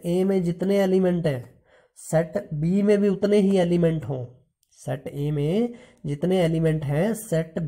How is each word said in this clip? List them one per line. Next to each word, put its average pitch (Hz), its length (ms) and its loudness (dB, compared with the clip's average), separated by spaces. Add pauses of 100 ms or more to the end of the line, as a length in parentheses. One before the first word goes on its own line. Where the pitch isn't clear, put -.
A 175 200 0
में 190 180 2
जितने 190 340 0
एलिमेंट 185 500 2
हैं 127 160 -2 (540)
सेट 165 360 -2 (200)
B 170 300 0
में 208 180 4
भी 208 80 2
उतने 202 280 2
ही 196 200 4
एलिमेंट 170 480 2
हों, 127 200 -6 (540)
सेट 135 280 -8
A 143 240 -6
में 185 420 -2 (320)
जितने 170 380 0
एलिमेंट 160 400 0
हैं 156 300 0
सेट 165 540 -4